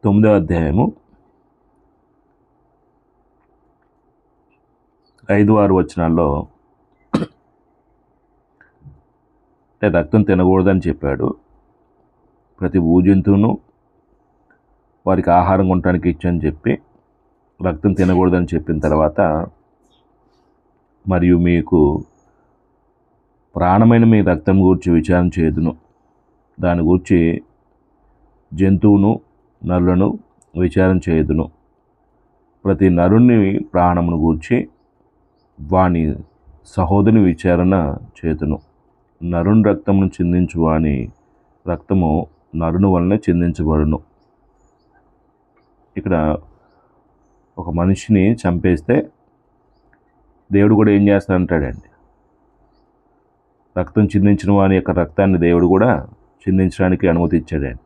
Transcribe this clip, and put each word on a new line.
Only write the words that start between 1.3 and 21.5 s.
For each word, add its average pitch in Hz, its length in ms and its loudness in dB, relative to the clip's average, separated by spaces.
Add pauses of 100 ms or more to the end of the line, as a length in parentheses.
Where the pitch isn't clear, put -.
ఐదు, 104 280 2
ఆరు 98 160 4
వచనాల్లో 82 720 -2 (3250)
అంటే 107 60 0
రక్తం 87 340 0
తినకూడదని 92 680 2
చెప్పాడు. 71 460 -4 (1300)
ప్రతి 92 180 -2
భూజంతువును 95 800 2 (1500)
వారికి 92 240 0
ఆహారం 92 380 2
కొనడానికి 90 420 0
ఇచ్చని 85 360 -4
చెప్పి 76 320 -4 (880)
రక్తం 92 260 -2
తినకూడదని 90 640 0
చెప్పిన 80 240 -4
తర్వాత, 78 680 -2 (1600)
"మరియు 90 300 2
మీకు 85 680 0 (1500)